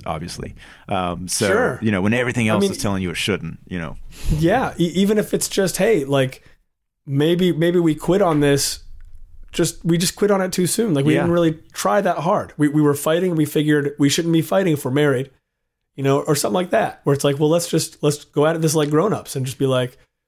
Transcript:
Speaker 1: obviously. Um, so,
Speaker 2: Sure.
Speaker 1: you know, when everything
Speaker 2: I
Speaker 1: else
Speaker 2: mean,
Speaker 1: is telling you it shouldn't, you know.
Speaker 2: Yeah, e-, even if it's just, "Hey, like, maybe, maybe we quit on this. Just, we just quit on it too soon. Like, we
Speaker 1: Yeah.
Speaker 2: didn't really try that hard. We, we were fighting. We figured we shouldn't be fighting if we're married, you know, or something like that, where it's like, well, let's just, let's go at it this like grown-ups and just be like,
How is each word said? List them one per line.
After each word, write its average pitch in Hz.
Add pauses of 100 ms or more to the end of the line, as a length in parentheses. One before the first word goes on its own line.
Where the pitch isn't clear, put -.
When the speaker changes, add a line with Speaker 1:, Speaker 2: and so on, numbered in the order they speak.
Speaker 1:
obviously. 80 (340)
Um, 90
so, 104
Speaker 2:
Sure. 175
Speaker 1:
you 110
know, 95
when 104
everything 123
Speaker 2:
I 110
Speaker 1:
else 104
Speaker 2:
mean, 98
Speaker 1:
is 101
telling 98
you 90
it 80
shouldn't, 82
you 90
know. 78 (400)
Speaker 2:
Yeah, 165
e-, 170
even 202
if 202
it's 175
just, 190
"Hey, 185
like, 135 (640)
maybe, 170
maybe 170
we 165
quit 180
on 160
this. 143 (680)
Just, -
we 170
just 170
quit 202
on 190
it 190
too 185
soon. 214
Like, 139
we 151
Speaker 1:
Yeah. -
Speaker 2:
didn't 170
really 165 (140)
try 202
that 180
hard. 156
We, 147
we 151
were 147
fighting. 170
We 156
figured 147
we 143
shouldn't 165
be 160
fighting 190
if -
we're 127
married, 139 (680)
you 139
know, 139
or 156
something 202
like 185
that, 202
where 143
it's 139
like, 139
well, 151
let's 170
just, -
let's 147
go 147
at 160
it 160
this 160
like 147
grown-ups 151
and 131
just 127
be 139
like, 127 (300)